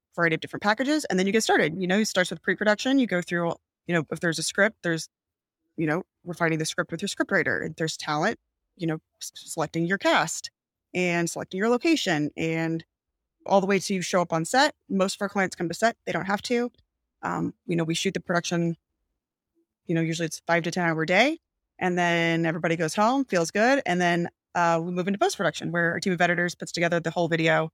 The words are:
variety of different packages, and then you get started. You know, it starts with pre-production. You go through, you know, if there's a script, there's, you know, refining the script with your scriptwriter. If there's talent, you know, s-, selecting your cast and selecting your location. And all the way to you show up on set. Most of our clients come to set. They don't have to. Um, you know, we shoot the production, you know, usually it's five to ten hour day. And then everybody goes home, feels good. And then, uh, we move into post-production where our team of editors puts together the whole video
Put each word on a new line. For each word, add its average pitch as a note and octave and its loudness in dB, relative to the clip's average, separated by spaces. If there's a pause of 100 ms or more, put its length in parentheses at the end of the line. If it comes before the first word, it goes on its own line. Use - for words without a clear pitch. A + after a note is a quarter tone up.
(140)
variety E3 2
of D#3+ -10
different - -10
packages, C4 0
and F#3 0
then F#3+ 2
you G3 2
get A3 2
started. G3 2
You F#3 -2
know, F#3+ 2
it A3 2
starts - 0
with E3 -10
pre-production. G#3 2
You A#3+ 2
go F3+ -2
through, E3+ -2 (360)
you F3 0
know, E3 2
if E3 -6
there's D#3+ 0
a D#3+ -6
script, G#3 0
there's, E3 -2 (680)
you D#3+ 0
know, D#3 0 (200)
refining E3 -2
the D#3+ -4
script - -6
with E3 -8
your G3+ -4
scriptwriter. E3 -2
If D#3+ -10
there's D#3+ -4
talent, D#3+ -2 (380)
you F3 -6
know, D#3+ -2 (200)
s-, - -12
selecting E3 -4
your G3 0
cast F#3 0 (420)
and E3+ 0
selecting - -8
your G#3+ 0
location. A#3+ 2
And E3 -2 (600)
all F3 4
the F#3+ 2
way G3 2
to - -2
you F#3 -2
show F3+ 0
up E3+ -4
on E3 0
set. C4+ 2 (140)
Most F#3+ 0
of - -10
our G3 -2
clients F#3+ -2
come F3 -2
to E3+ -4
set. A3+ 0 (100)
They F#3 -2
don't E3+ -2
have G3+ -2
to. A#3+ -2 (520)
Um, F3 -2 (140)
you F3 -2
know, E3 2
we D#3+ -2
shoot F#3+ -2
the E3+ -6
production, E3+ -2 (1080)
you E3+ 0
know, E3 2
usually E3 0
it's - -10
five E3+ 2
to E3+ -2
ten F3 0
hour D#3+ 0
day. A3 4 (420)
And F3+ 0
then E3+ 2
everybody E3 0
goes E3 -2
home, B3 2
feels E3+ 0
good. B3 2
And F3+ 0
then, F3 2 (260)
uh, E3+ 2
we F3 -6
move F3+ -4
into G3+ -2
post-production E3+ 0
where E3+ 2
our - -2
team F#3+ 0
of E3+ 0
editors F3 2
puts - -14
together E3+ 0
the E3 -2
whole E3+ 0
video D#3+ 2